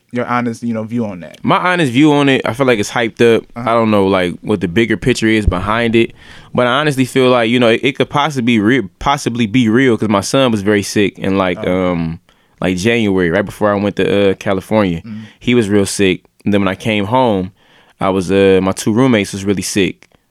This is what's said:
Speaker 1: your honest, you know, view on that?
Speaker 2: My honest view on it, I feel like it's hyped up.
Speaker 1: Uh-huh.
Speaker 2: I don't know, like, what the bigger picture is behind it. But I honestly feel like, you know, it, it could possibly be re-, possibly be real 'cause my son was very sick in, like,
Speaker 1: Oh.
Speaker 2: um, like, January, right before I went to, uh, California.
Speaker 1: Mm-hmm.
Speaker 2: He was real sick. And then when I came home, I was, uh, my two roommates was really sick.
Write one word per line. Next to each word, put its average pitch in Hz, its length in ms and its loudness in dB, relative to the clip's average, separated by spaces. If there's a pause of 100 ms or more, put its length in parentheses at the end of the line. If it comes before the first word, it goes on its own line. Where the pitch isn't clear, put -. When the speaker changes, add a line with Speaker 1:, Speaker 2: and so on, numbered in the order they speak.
(120)
Speaker 1:
your 120 160 -4
honest, 120 340 -4
you 117 100 -6
know, 113 120 -6
view 117 200 -6
on 95 180 -10
that? - 220 -16
Speaker 2:
My 165 140 2
honest 175 360 -2
view 147 200 4
on 143 160 2
it, 131 160 2
I 110 80 -2
feel 131 140 -2
like 123 100 4
it's 101 140 -4
hyped 120 320 -2 (140)
up. - 60 -6 (120)
Speaker 1:
Uh-huh. 120 120 -10
Speaker 2:
I 113 60 2
don't 117 160 2
know, 104 160 2
like, 92 360 0
what 107 200 -2
the 98 60 0
bigger 110 300 0
picture 120 300 -2
is 110 200 0
behind 107 480 0
it. 117 180 2 (400)
But 123 140 0
I 120 120 0
honestly 139 260 0
feel 127 260 2
like, 120 180 2
you 123 100 2
know, 120 100 4
it, 113 140 2
it 135 140 0
could 127 140 -2
possibly 135 460 0
be - 20 2
re-, 107 280 2 (120)
possibly 120 480 -2
be 117 200 0
real 117 300 4
'cause 107 120 -2
my 101 120 2
son 131 300 0
was 110 100 -2
very 101 220 0
sick 101 340 -2
in, 98 220 -2
like, 92 260 -2
Speaker 1:
Oh. 90 260 0
Speaker 2:
um, 82 280 -6 (420)
like, 92 160 -2
January, 101 540 0
right 98 140 0
before 104 260 -2
I 101 60 0
went 101 180 -2
to, 98 340 0
uh, 95 60 2
California. 95 640 -2
Speaker 1:
Mm-hmm. 110 220 -14 (180)
Speaker 2:
He 123 160 0
was 113 140 2
real 101 180 2
sick. 92 360 0 (200)
And 101 100 0
then 101 80 2
when 98 60 0
I 95 80 -2
came 104 300 -4
home, 104 460 0 (480)
I 98 100 0
was, 92 220 0
uh, 95 300 4
my 95 120 0
two - 200 -4
roommates 113 400 2
was 98 120 -10
really 95 160 -2
sick. - 480 -4 (220)